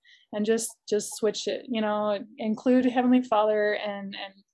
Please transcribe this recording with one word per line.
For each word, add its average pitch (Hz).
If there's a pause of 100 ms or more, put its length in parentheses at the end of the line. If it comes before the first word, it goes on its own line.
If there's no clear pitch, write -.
(320)
and 208
just, 226 (180)
just 208
switch -
it, -
you 226
know, 208 (200)
include 247
Heavenly 254
Father 214
and, 202
and, 196 (200)